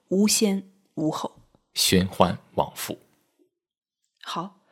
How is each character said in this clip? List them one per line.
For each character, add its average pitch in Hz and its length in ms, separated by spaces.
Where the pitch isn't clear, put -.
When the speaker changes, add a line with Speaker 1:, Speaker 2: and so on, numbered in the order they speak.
Speaker 1:
无 196 180
先 196 460
无 156 160
后， - 320
Speaker 2:
循 92 320
环 92 320
往 - 200
复。 - 260
Speaker 1:
好， - 380